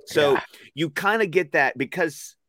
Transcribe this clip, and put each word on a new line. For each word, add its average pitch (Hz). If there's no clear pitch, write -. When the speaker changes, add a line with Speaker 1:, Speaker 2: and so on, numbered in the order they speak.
Speaker 1:
So 143
Speaker 2:
Yeah. 123
Speaker 1:
you 151
kinda 208
get 170
that, 135
because 156